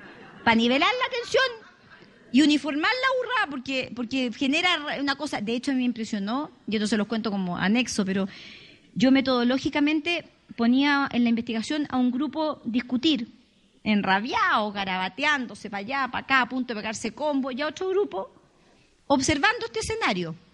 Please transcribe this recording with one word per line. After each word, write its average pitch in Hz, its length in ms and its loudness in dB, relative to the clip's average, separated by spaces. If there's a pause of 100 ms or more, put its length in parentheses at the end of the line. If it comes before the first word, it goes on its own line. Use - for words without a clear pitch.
(440)
pa' 233 100 6
nivelar 254 340 4
la 508 280 -2
tensión 494 260 2 (880)
y 269 120 6
uniformar 294 500 2
la 523 260 0
hurra, 453 320 -2
porque, 262 460 -6
porque 247 360 -2
genera 320 440 0
ra-, 294 240 -6
una 277 160 -2
cosa. 285 240 -6
De 220 140 -2
hecho, 254 180 -4
a - 20 0
mí 254 60 0
me 247 60 0
impresionó, 220 680 -4 (160)
yo 214 100 0
no 208 80 0
se 214 100 0
los 202 120 0
cuento 220 240 -2
como 180 240 -2
anexo, 220 480 2
pero 190 240 0 (680)
yo 247 160 4
metodológicamente 277 1160 2 (280)
ponía 269 540 4
en 240 140 2
la 233 60 4
investigación 233 600 -2
a 254 60 -2
un 247 160 2
grupo 294 520 -2
discutir, 247 640 0 (560)
enrabiado, 214 880 2
garabateándose 202 1000 -4
pa' 202 80 -6
allá, 262 280 -4
pa' 220 120 -6
acá, 262 240 4
a 240 60 -2
punto 254 240 -4
de 214 80 -6
pegarse 214 320 -6
combo, 277 380 -2
y 254 120 -4
a 302 40 -2
otro 370 220 -6
grupo 381 440 -2 (760)
observando 311 580 2
este 453 140 -6
escenario. 214 560 -2 (180)